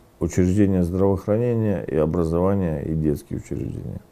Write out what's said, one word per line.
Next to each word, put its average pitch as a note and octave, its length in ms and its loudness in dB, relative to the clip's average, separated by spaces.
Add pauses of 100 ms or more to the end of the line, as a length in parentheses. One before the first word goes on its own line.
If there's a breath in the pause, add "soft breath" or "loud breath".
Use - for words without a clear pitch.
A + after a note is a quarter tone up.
(200)
учреждения F#2 640 2
здравоохранения, G2 1000 0
и - 120 -4
образования, E2+ 880 0
и D#2+ 140 -4
детские D2+ 420 -2
учреждения. - 640 -8 (100)